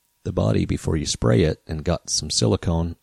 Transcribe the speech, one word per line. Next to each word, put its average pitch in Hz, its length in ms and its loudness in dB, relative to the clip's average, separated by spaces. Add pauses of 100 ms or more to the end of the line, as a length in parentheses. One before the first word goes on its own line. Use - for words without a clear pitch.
(240)
the 95 80 -6
body 98 320 2
before 87 320 -2
you 73 100 -2
spray 117 360 2
it 78 240 0
and 78 180 -8
got - 260 -2
some 80 200 -4
silicone 85 720 0